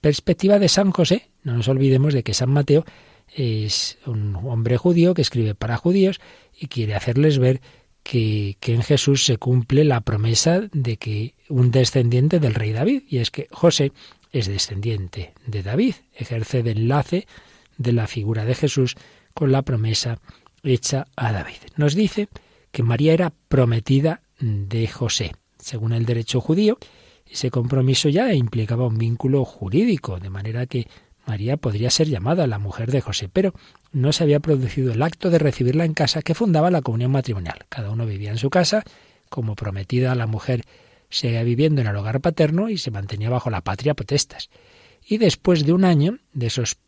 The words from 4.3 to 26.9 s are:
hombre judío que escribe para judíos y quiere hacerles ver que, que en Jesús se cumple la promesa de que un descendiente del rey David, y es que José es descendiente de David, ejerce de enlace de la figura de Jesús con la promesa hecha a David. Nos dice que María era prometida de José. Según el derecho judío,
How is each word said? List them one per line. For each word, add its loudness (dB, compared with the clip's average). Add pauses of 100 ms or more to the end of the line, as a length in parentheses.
hombre -2
judío 4
que 0
escribe 0
para -4
judíos 2 (400)
y -10
quiere -4
hacerles 2
ver 2 (400)
que, -2
que -2
en 2
Jesús 2
se 2
cumple 2
la 2
promesa 0 (120)
de -2
que -6 (120)
un 4
descendiente 2
del 0
rey -2
David, 0
y -2
es -2
que -10
José 2 (380)
es -2
descendiente -6 (140)
de -6
David, 0 (180)
ejerce -6
de -2
enlace -2 (520)
de 0
la 2
figura -4
de 0
Jesús 0 (400)
con 0
la 2
promesa -2 (420)
hecha -2
a -2
David. -6 (200)
Nos 2
dice 0 (420)
que -2
María 2
era 0 (140)
prometida 2 (180)
de -2
José. -4 (260)
Según -4
el 0
derecho -2
judío, 2 (480)